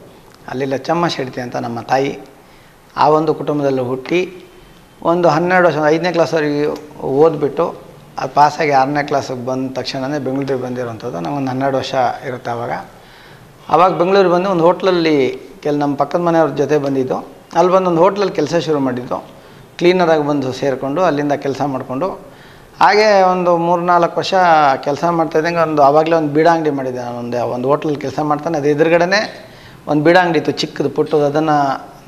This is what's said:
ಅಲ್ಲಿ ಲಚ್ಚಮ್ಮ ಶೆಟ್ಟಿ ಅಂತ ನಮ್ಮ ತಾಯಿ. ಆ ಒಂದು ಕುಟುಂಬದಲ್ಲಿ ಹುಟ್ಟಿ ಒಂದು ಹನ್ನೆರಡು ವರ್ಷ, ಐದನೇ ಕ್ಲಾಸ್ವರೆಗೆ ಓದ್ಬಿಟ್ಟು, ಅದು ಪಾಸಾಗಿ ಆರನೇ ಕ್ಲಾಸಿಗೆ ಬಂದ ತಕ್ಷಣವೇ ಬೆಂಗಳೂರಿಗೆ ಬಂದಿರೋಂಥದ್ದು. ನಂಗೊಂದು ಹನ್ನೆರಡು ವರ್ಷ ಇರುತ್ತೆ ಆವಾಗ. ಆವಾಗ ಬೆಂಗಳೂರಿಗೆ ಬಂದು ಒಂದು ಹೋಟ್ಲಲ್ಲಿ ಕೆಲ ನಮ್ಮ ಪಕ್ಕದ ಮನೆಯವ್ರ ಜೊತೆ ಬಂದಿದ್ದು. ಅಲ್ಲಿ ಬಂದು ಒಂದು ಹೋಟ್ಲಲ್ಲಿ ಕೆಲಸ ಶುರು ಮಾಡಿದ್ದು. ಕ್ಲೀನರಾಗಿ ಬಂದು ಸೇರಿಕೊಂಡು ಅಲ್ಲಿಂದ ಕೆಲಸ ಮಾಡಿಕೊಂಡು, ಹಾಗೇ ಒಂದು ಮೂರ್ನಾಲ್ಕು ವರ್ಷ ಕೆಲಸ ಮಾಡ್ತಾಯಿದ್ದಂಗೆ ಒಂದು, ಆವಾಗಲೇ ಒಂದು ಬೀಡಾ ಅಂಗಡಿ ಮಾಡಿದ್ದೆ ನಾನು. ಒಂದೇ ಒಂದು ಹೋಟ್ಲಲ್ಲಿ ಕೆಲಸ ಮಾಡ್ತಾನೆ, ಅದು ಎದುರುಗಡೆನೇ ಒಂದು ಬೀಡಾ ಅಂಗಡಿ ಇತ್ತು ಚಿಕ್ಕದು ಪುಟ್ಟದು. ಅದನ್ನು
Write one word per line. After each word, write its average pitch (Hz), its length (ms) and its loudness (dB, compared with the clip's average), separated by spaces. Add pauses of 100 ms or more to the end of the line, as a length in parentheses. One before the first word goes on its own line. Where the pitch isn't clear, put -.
(480)
ಅಲ್ಲಿ 131 160 -6
ಲಚ್ಚಮ್ಮ 160 440 -2
ಶೆಟ್ಟಿ 131 320 -8
ಅಂತ 123 160 -10
ನಮ್ಮ 117 240 -8
ತಾಯಿ. 135 540 -4 (600)
ಆ 131 120 4
ಒಂದು 156 260 2
ಕುಟುಂಬದಲ್ಲಿ 143 460 -2
ಹುಟ್ಟಿ 131 640 -4 (580)
ಒಂದು 170 260 2
ಹನ್ನೆರಡು 175 400 4
ವರ್ಷ, 143 80 0 (100)
ಐದನೇ 165 260 2
ಕ್ಲಾಸ್ವರೆಗೆ 156 540 0 (340)
ಓದ್ಬಿಟ್ಟು, 147 760 2 (440)
ಅದು 139 160 -8
ಪಾಸಾಗಿ 147 360 2
ಆರನೇ 143 320 2
ಕ್ಲಾಸಿಗೆ 135 440 -4
ಬಂದ 131 240 -4
ತಕ್ಷಣವೇ 131 480 -6
ಬೆಂಗಳೂರಿಗೆ 135 440 -4
ಬಂದಿರೋಂಥದ್ದು. 123 580 -8
ನಂಗೊಂದು 143 300 -4
ಹನ್ನೆರಡು 135 260 -2
ವರ್ಷ 131 180 -4 (320)
ಇರುತ್ತೆ 123 240 -8
ಆವಾಗ. 120 220 -6 (960)
ಆವಾಗ 165 300 4
ಬೆಂಗಳೂರಿಗೆ 185 360 4
ಬಂದು 185 160 0
ಒಂದು 170 140 2
ಹೋಟ್ಲಲ್ಲಿ 170 760 2 (220)
ಕೆಲ 147 140 -2
ನಮ್ಮ 143 180 -2
ಪಕ್ಕದ 143 240 -2
ಮನೆಯವ್ರ 165 320 2
ಜೊತೆ 143 280 0
ಬಂದಿದ್ದು. 139 500 -2 (260)
ಅಲ್ಲಿ 175 180 4
ಬಂದು 185 180 2
ಒಂದು 165 120 2
ಹೋಟ್ಲಲ್ಲಿ 196 300 2
ಕೆಲಸ 151 220 -2
ಶುರು 151 260 0
ಮಾಡಿದ್ದು. 123 440 -4 (540)
ಕ್ಲೀನರಾಗಿ 170 480 2
ಬಂದು 139 260 -2
ಸೇರಿಕೊಂಡು 139 500 -4
ಅಲ್ಲಿಂದ 147 300 0
ಕೆಲಸ 135 300 -4
ಮಾಡಿಕೊಂಡು, 139 460 -4 (720)
ಹಾಗೇ 202 420 4
ಒಂದು 180 340 2
ಮೂರ್ನಾಲ್ಕು 170 640 0
ವರ್ಷ 147 140 -2 (420)
ಕೆಲಸ 143 280 -4
ಮಾಡ್ತಾಯಿದ್ದಂಗೆ 165 540 0
ಒಂದು, 156 240 2
ಆವಾಗಲೇ 156 340 4
ಒಂದು 151 160 -2
ಬೀಡಾ 160 200 4
ಅಂಗಡಿ 160 180 0
ಮಾಡಿದ್ದೆ 131 300 -4
ನಾನು. 120 180 -8
ಒಂದೇ 120 200 -6
ಒಂದು 120 300 -2
ಹೋಟ್ಲಲ್ಲಿ 147 320 0
ಕೆಲಸ 135 180 -8
ಮಾಡ್ತಾನೆ, 151 400 -2
ಅದು 143 100 -2
ಎದುರುಗಡೆನೇ 170 800 0 (380)
ಒಂದು 147 160 0
ಬೀಡಾ 175 160 6
ಅಂಗಡಿ 170 180 2
ಇತ್ತು 143 140 -2
ಚಿಕ್ಕದು 143 380 -6
ಪುಟ್ಟದು. 151 340 0
ಅದನ್ನು 143 720 0 (140)